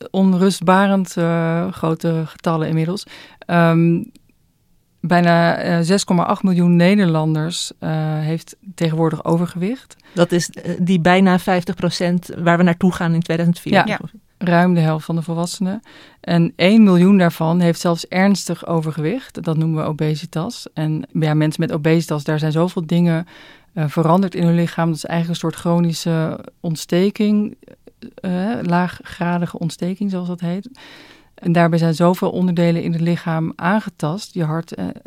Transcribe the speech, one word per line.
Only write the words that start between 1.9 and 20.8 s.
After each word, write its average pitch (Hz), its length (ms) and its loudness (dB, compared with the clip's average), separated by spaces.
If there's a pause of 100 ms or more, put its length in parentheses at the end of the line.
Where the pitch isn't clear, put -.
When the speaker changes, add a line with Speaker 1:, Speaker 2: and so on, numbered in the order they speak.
Speaker 1:
getallen 160 420 -4
inmiddels. 160 360 -2 (340)
Ehm, 170 640 2 (960)
bijna, 170 560 2
eh, 175 260 -2
zes 190 220 0
komma 175 200 0
acht - 180 -2
miljoen 175 340 4
Nederlanders, 170 1000 2
eh, 165 120 -6 (280)
heeft 156 380 -6 (180)
tegenwoordig 160 500 -2
overgewicht. 175 720 -4 (180)
Speaker 2:
Dat 175 180 2
is, 175 180 0
eh, - 300 -10
die 180 200 2
bijna 180 380 4
vijftig 180 360 -2
procent 175 640 -2
waar 170 180 2
we 175 60 4
naartoe 175 300 4
gaan 165 220 -2
in 165 80 0
tweeduizend 170 400 0
vierentwintig. - 500 0
Speaker 1:
Ja, - 60 -20 (280)
ruim 175 280 4
de 170 60 2
helft 156 240 0
van 165 120 -4
de 165 60 -4
volwassenen. 175 580 -6 (400)
En 170 360 2
één 214 260 6
miljoen 190 360 6
daarvan 170 420 2
heeft 170 200 2
zelfs 170 280 -2
ernstig 185 580 0
overgewicht. 160 760 -4
Dat 165 140 -2
noemen 160 260 0
we - 60 -4
obesitas. 156 840 -6
En 156 280 -4 (100)